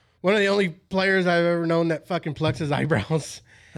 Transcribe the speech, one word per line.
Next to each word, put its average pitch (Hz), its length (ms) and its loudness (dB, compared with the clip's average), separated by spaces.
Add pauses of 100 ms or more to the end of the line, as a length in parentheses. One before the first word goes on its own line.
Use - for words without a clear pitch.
(260)
One 185 80 4
of 220 60 2
the 196 80 2
only 196 220 0
players 190 580 0
I've 170 180 4
ever 170 220 0
known 165 220 2
that 156 180 -4
fucking 165 260 -4
flexes 156 380 -2
<laughs> 143 40 0
eyebrows. 143 640 -2 (360)